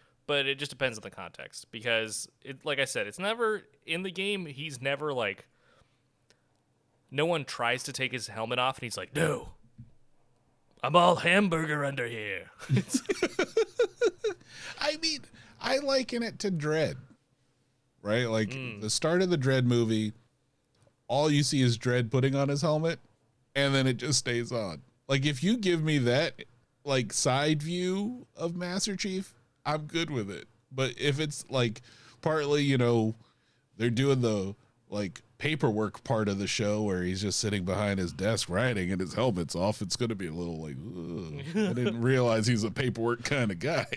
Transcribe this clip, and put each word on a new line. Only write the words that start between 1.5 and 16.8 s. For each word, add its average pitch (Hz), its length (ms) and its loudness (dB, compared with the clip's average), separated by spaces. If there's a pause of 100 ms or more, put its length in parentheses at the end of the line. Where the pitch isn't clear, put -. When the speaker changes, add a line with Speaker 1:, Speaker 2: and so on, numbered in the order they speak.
Speaker 1:
because 113 560 -2 (140)
it, 135 220 -16
like 143 140 0
I 139 60 2
said, 110 240 -2
it's 104 100 -12
never, 214 440 -2 (220)
in 170 200 -4
the 196 80 -6
game, 190 340 -4
he's 143 340 -10
never, 139 320 -4
like, 110 360 -4 (1600)
no 143 160 0
one 165 180 0
tries 123 380 -2
to 139 100 -8
take 127 200 -4
his 120 160 -6
helmet 113 320 -4
off 131 180 0
and - 60 -10
he's 117 120 -8
like, 92 180 -10
"No, 143 360 0 (1300)
I'm 139 140 0
all 175 200 8
hamburger 165 680 2
under 135 220 -4
here." 104 520 -8
<laughs> - 120 -14
It's 185 320 2 (800)
Speaker 2:
<laughs> - 1000 -4
I 302 220 0
mean, 311 180 -6 (400)
I 262 180 0
liken 269 440 -2
it 226 180 -6
to 202 100 -2
Dredd, 151 460 0 (1040)